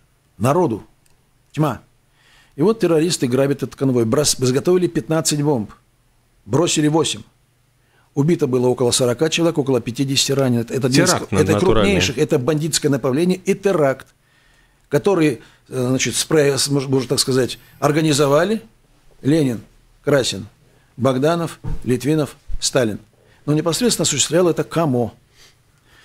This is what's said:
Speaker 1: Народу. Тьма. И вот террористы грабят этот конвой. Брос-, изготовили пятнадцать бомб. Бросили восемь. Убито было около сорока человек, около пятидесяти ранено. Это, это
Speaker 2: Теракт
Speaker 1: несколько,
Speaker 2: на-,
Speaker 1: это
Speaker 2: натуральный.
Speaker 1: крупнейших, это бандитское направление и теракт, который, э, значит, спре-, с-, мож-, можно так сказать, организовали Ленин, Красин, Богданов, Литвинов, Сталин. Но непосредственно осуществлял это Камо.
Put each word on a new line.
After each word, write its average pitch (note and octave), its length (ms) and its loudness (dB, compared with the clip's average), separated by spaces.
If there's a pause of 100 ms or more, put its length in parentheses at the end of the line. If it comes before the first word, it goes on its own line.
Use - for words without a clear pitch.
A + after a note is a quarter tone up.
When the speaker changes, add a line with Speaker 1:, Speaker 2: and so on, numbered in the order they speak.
(380)
Speaker 1:
Народу. B2 460 0 (680)
Тьма. C#3+ 280 -2 (760)
И C3+ 60 -4
вот A3 180 2
террористы E3 460 0
грабят C3+ 360 0
этот B2+ 140 -8
конвой. B2+ 280 0
Брос-, C3+ 380 0
изготовили D#3 440 2
пятнадцать D#3+ 560 -2
бомб. C3 280 -2 (760)
Бросили D3+ 440 0
восемь. C#3+ 340 0 (920)
Убито D3+ 320 2
было B2 220 0
около A#2+ 240 0
сорока B2 360 0
человек, E3 300 0
около B2+ 220 0
пятидесяти C3+ 520 -2
ранено. B2+ 280 0
Это, A#2 140 -6
это A#2+ 160 0
Speaker 2:
Теракт D3 220 4
Speaker 1:
несколько, - 220 -4
Speaker 2:
на-, F#2+ 60 2
Speaker 1:
это F#2+ 120 2
Speaker 2:
натуральный. G#2 300 2
Speaker 1:
крупнейших, G2 360 0
это D3+ 200 0
бандитское D3+ 520 -2
направление C#3+ 540 0
и F#3+ 100 0
теракт, E3+ 520 0 (840)
который, D3+ 520 2 (280)
э, B2+ 200 -4
значит, C3 260 -2
спре-, C#3+ 420 2
с-, C3+ 120 -2
мож-, C#3 200 -2
можно C3 200 0
так C3+ 100 -2
сказать, B2+ 400 -2 (200)
организовали D3+ 840 2 (580)
Ленин, C3 400 0 (420)
Красин, A2+ 440 0 (500)
Богданов, C#3 640 -2 (240)
Литвинов, B2+ 520 -2 (220)
Сталин. A2+ 420 -2 (440)
Но D3 80 0
непосредственно E3 520 0
осуществлял D#3+ 440 0
это D3+ 160 -2
Камо. B2 480 -2 (920)